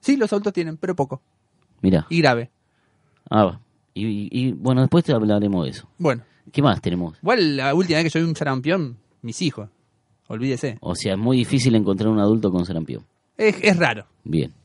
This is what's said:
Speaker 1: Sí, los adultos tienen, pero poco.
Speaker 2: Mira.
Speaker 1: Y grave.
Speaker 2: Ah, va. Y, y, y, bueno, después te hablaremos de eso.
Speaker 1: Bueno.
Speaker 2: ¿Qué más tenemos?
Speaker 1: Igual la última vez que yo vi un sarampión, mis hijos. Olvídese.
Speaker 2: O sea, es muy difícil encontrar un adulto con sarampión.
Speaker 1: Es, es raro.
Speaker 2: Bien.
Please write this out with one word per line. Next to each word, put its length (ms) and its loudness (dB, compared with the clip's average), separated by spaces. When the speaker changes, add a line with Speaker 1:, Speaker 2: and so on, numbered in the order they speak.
Speaker 1:
Sí, 160 2
los 160 0
adultos 220 -2
tienen, 240 -4
pero 180 -4
poco. 240 -4
Speaker 2:
Mira. 260 4
Speaker 1:
Y 140 0
grave. 280 2
Speaker 2:
Ah, 140 6
va. 160 -2
Y, 120 -4
y, 260 -6
y, 200 -2
bueno, 280 0
después 240 2
te 80 0
hablaremos 520 2
de 60 -4
eso. 180 -16
Speaker 1:
Bueno. 240 -2
Speaker 2:
¿Qué 120 -2
más 180 2
tenemos? 420 -4
Speaker 1:
Igual 360 0
la 160 0
última 280 2
vez 80 0
que 80 -2
yo 60 0
vi 60 -2
un 40 -4
sarampión, 600 -4
mis 220 -8
hijos. 260 -4
Olvídese. 520 -6
Speaker 2:
O 140 -6
sea, 180 -4
es 60 -2
muy 180 2
difícil 380 2
encontrar 340 2
un 100 2
adulto 320 2
con 140 0
sarampión. 400 -8
Speaker 1:
Es, 260 2
es 140 4
raro. 300 -2
Speaker 2:
Bien. 280 -2